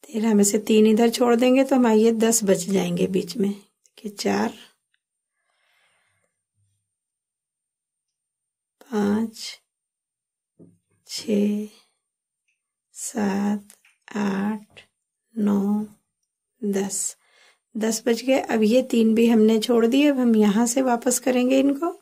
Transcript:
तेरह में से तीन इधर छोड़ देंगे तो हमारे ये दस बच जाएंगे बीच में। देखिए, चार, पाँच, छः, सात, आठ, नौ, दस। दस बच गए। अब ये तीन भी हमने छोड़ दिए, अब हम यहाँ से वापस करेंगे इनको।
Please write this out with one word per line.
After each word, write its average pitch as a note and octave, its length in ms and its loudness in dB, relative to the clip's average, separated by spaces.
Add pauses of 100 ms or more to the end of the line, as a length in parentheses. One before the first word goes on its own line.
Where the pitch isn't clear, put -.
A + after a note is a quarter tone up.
तेरह A3+ 320 -2
में G3+ 80 6
से G3+ 160 0
तीन G#3+ 280 4
इधर A3+ 220 4
छोड़ A#3+ 260 2
देंगे B3+ 280 2
तो C4+ 120 0
हमारे A3+ 240 4
ये A3+ 140 4
दस A3+ 300 0
बच F3 220 0
जाएंगे F3+ 420 -2
बीच F#3+ 300 -4
में। G3+ 120 -2
देखिए, - 640 -16
चार, G#3 420 -4 (4000)
पाँच, G#3+ 800 -4 (1500)
छः, G#3 600 -4 (1300)
सात, G3+ 800 -6 (320)
आठ, G#3 760 -6 (540)
नौ, G#3 500 -2 (760)
दस। G3 540 -6 (600)
दस A3 320 -4
बच A#3 160 -2
गए। C4 160 0
अब B3 240 -2
ये A#3+ 200 2
तीन A3+ 320 2
भी A#3 120 4
हमने A3 320 4
छोड़ A#3 260 2
दिए, C#4 240 2
अब C4+ 100 0
हम A#3 160 2
यहाँ G#3+ 320 2
से C4+ 140 -2
वापस A#3+ 380 -2
करेंगे B3+ 400 0
इनको। C#4 320 -2 (100)